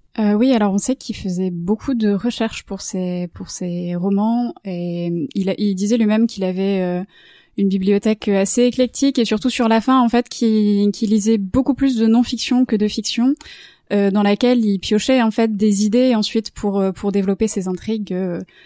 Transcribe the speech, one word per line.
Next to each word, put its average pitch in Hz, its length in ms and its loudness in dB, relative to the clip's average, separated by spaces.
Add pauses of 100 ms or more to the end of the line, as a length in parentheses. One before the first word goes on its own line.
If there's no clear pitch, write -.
(180)
Euh, 208 160 2
oui, 254 180 4
alors 208 200 2
on 196 60 0
sait 254 180 -2
qu'il - 200 -10
faisait 185 340 -4
beaucoup 185 440 -4
de 214 180 0
recherches 220 520 -4
pour 196 160 -10
ses, 180 520 -6
pour - 160 -16
ses 175 460 -6
romans, 202 600 0 (100)
et 175 680 -4
il 196 160 -2
a, - 60 -2
il 202 200 0
disait 208 220 0
lui-même 220 280 2
qu'il 196 160 -6
avait, 190 400 -2
euh, 180 200 -2 (540)
une 196 120 2
bibliothèque 202 600 0
assez 196 340 2
éclectique, 254 560 0
et 233 60 2
surtout 220 260 -2
sur 233 180 0
la 226 120 4
fin, 262 200 4
en 240 80 4
fait, 240 200 0
qu'il, 208 640 2
qu'il 202 200 -2
lisait 214 280 2
beaucoup 247 360 0
plus 269 220 0
de 226 100 2
non-fiction 247 580 2
que 240 100 0
de 208 140 2
fiction, 240 460 -2 (580)
euh, 202 180 2
dans 202 120 2
laquelle 226 420 2
il 196 140 0
piochait, 233 440 2
en 220 80 2
fait, 220 260 0
des 202 280 2
idées 247 320 4
ensuite 214 340 -2
pour, 202 300 -2
euh, 190 100 0
pour 196 220 -4
développer 196 360 0
ses 185 200 -4
intrigues, 208 440 -6
euh, 180 280 -4 (260)